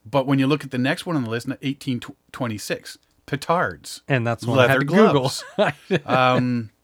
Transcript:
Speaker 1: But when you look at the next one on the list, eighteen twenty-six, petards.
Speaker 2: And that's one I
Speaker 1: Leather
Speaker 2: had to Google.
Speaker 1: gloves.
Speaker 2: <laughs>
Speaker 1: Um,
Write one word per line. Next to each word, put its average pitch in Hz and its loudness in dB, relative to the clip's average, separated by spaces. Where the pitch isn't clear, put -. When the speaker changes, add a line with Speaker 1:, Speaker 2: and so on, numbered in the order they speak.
Speaker 1:
But 127 -2
when 139 2
you 135 2
look 151 0
at 139 -14
the 127 -6
next 139 -2
one 170 -2
on 135 -2
the 117 -6
list, 117 -6
eighteen 135 -6
twenty-six, - -8
petards. 139 -4
Speaker 2:
And 123 0
that's 117 -4
one 135 4
I - 8
Speaker 1:
Leather 127 6
Speaker 2:
had 131 2
to 143 -2
Google. 190 6
Speaker 1:
gloves. 135 0
Speaker 2:
<laughs> 175 -2
Speaker 1:
Um, 123 2